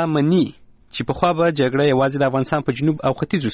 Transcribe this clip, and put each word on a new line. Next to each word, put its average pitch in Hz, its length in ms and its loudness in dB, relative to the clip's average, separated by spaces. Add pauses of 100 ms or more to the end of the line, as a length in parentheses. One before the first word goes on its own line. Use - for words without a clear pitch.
مني 156 400 2 (480)
چې - 140 -8
پخوا 175 300 0
به 170 120 2
جګړه 139 420 0
یوازې 135 300 2
د - 80 2
افغانستان 135 380 -2
په 143 100 0
جنوب 151 260 -2
او 135 160 0
ختیځو 95 340 -2